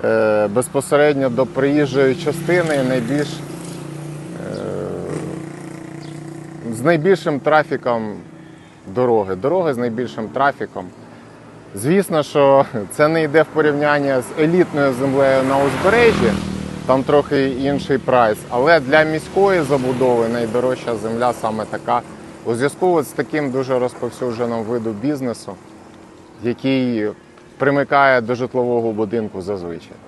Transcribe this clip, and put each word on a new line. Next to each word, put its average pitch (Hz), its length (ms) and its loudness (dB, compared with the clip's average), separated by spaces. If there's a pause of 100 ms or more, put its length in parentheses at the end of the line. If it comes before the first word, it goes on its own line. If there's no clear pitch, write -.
е, 110 440 2
безпосередньо 139 840 2
до 123 160 0
проїжджої 135 720 2
частини, 151 680 0
найбільш, 131 440 -2
е, - 100 -10 (3250)
з 113 80 -8
найбільшим 160 580 2
трафіком 123 760 0 (800)
дороги. 113 400 2
Дороги 151 380 0
з 117 40 -4
найбільшим 117 500 -4
трафіком. 123 580 -2 (880)
Звісно, 156 480 2
що 139 420 6 (260)
це 151 160 4
не 165 160 2
йде 151 180 4
в 151 40 4
порівняння 147 760 2
з - 200 -4
елітною 156 520 2
землею 135 500 2
на 135 140 2
узбережжі, 175 720 4 (540)
там 131 180 2
трохи 143 460 2
інший 139 480 -2
прайс, 120 400 2 (120)
але 147 300 4
для 143 240 4
міської 170 580 2
забудови 127 680 2
найдорожча 120 680 -2
земля 113 380 -2
саме 107 320 -4
така, 117 360 -2 (440)
у 117 100 -2
зв'язку 143 380 -2
от 156 120 2
з - 60 -14
таким 147 400 -4
дуже 131 280 -2
розповсюдженим 120 840 -4
видом 113 300 -4
бізнесу, 123 600 -6 (920)
який 120 680 0 (480)
примикає 139 640 4
до 117 140 -2
житлового 120 560 0
будинку 107 500 -4
зазвичай. 87 560 -8 (100)